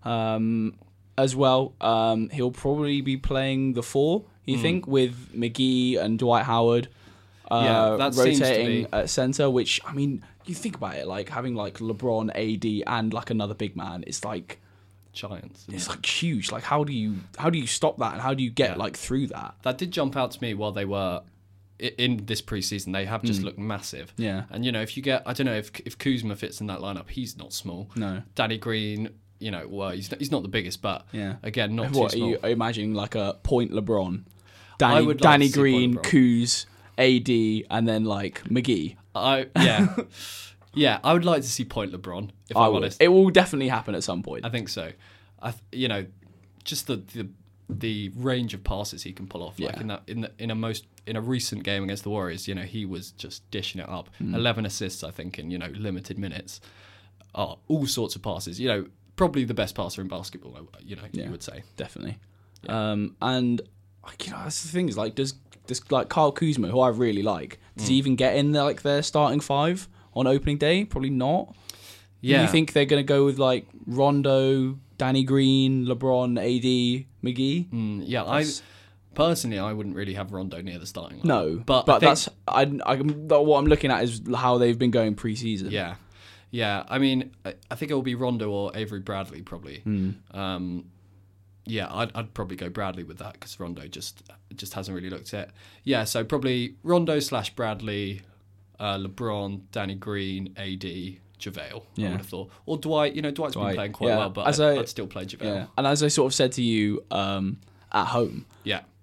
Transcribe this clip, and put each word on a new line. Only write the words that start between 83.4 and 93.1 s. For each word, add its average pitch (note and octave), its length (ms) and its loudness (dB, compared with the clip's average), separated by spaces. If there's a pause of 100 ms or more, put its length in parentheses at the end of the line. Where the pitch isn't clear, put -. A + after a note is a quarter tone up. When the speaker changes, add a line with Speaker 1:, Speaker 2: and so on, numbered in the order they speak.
Speaker 1:
I'm D3 80 4
looking D3 240 6
at G#2+ 120 2
is A#2 180 -2 (140)
how B2 220 4
they've A#2+ 220 6
been B2 120 4
going A2 240 2
preseason. A2 560 -4
Speaker 2:
Yeah, F2+ 240 -4 (540)
yeah. G#2+ 400 -2
I B2+ 80 -2
mean, C3 340 2 (140)
I, G2 80 -8 (160)
I A#2+ 60 -8
think D3+ 160 -6
it - 20 -2
will C3+ 80 0
be B2+ 140 -2
Rondo A#2+ 340 -2
or G2+ 260 -4
Avery G#2 260 -6
Bradley F#2+ 420 -8
probably. D#2 420 -16
Speaker 1:
Mm. G2 300 0 (200)
Speaker 2:
Um, F#2 500 -6 (800)
yeah, A2 280 -4
I'd, A2 220 -4
I'd A2+ 180 -8
probably F#2+ 240 -8
go F2+ 120 -8
Bradley F#2 340 -6
with - 160 -16